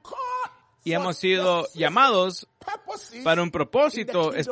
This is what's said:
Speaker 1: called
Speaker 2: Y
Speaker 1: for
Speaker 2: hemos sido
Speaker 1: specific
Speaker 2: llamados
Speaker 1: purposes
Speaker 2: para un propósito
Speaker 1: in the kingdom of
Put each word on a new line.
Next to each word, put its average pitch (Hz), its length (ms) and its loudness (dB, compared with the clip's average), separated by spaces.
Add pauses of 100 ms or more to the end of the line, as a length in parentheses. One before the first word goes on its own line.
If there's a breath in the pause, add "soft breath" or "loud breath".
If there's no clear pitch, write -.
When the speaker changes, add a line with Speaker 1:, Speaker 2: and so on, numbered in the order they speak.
Speaker 1:
called 508 500 -8 (340)
Speaker 2:
Y 160 60 -2
Speaker 1:
for 165 100 0
Speaker 2:
hemos 180 160 -4
sido 185 460 2
Speaker 1:
specific - 180 -12
Speaker 2:
llamados 185 680 4 (120)
Speaker 1:
purposes - 640 -12
Speaker 2:
para 165 180 4
un 175 100 -2
propósito 233 520 0
Speaker 1:
in - 20 -6
the 240 160 0
kingdom 160 80 2
of - 60 -4 (160)